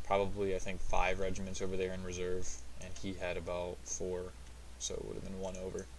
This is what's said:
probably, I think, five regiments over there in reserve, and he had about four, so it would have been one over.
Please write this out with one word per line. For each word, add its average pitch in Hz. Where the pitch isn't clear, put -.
probably, 98
I 92
think, 92
five 92
regiments 95
over 95
there 92
in 92
reserve, 90
and 92
he 95
had 90
about 87
four, 92
so -
it -
would 50
have -
been 95
one 92
over. 95